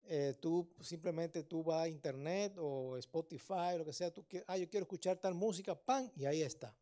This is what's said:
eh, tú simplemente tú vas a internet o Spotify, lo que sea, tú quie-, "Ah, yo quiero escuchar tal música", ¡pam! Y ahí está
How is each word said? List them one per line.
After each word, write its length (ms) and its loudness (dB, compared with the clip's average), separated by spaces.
eh, 320 2
tú 300 2
simplemente 640 -2
tú 200 -2
vas 200 4
a 40 2
internet 680 -2
o 400 -2
Spotify, 800 -2
lo 80 -2
que 80 -6
sea, 180 0
tú 160 -14
quie-, 180 -6
"Ah, 120 0
yo 100 0
quiero 160 0
escuchar 320 0
tal 160 2
música", 420 0
¡pam! 400 2
Y 120 -2
ahí 160 4
está 400 -4